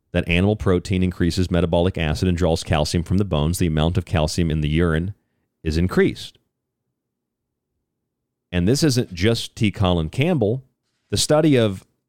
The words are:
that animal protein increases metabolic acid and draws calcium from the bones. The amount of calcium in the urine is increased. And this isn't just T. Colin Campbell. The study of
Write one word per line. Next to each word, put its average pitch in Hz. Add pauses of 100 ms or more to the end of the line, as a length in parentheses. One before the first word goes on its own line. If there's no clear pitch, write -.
(100)
that 87
animal 95
protein 92
increases 90
metabolic 87
acid 80
and 90
draws 82
calcium 80
from 90
the 101
bones. 78
The 90
amount 78
of 87
calcium 80
in 76
the 73
urine 82 (500)
is 78
increased. 95 (2000)
And 87
this 139
isn't 123
just 104
T. 107
Colin 87
Campbell. 131 (460)
The 101
study 151
of 104 (220)